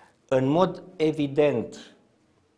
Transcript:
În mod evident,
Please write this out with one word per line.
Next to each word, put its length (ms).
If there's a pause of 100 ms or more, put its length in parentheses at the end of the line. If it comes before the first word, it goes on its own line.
(340)
În 140
mod 360 (120)
evident, 1000 (640)